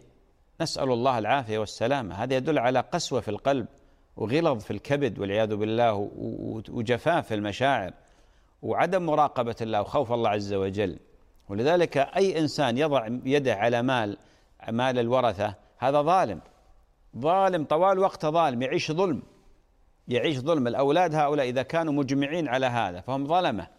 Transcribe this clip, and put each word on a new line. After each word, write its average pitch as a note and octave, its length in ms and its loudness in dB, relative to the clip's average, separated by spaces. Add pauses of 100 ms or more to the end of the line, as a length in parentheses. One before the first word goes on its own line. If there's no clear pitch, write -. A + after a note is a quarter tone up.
(600)
نسأل C#3 300 -2
الله B2 260 2
العافية A2 400 0
والسلامة. A2 580 -2
هذا B2+ 200 -2
يدل D3 240 0
على B2 200 2
قسوة C#3+ 420 -2
في G#2 100 -6
القلب B2+ 360 -2 (500)
وغلظ B2+ 460 0
في - 80 -8
الكبد C3+ 480 -2
والعياذ G#2 360 0
بالله، A2 380 2
و-، G2+ 240 -4
و-، A2 520 -8
وجفاف B2 580 0
في A2+ 60 -6
المشاعر G#2 600 -2 (680)
وعدم E3 440 0
مراقبة C#3 560 2
الله A2 200 0
وخوف A#2+ 300 -2
الله A#2 180 2
عز G2+ 240 0
وجل. G2 460 0 (500)
ولذلك D3 480 2
أي F3 420 0
إنسان C3+ 380 0
يضع C#3 300 2 (180)
يده C3 300 2
على A#2 260 2
مال، A#2+ 360 0 (520)
مال B2 300 0
الورثة، A2+ 560 0 (220)
هذا C#3 240 2
ظالم، D3 400 0 (760)
ظالم F3 480 2
طوال F#3 340 4
وقته، F3+ 300 0
ظالم، D3+ 320 2
يعيش D#3 300 -2
ظلم، D#3+ 300 0 (840)
يعيش B2 300 0
ظلم. C3+ 300 0
الأولاد D3+ 480 2
هؤلاء D3 340 2
إذا B2+ 120 -2
كانوا D#3+ 320 -2
مجمعين C#3 540 0
على C3 180 0
هذا G#2 360 -2
فهم C#3 260 -4
ظلمة، D3+ 400 0 (120)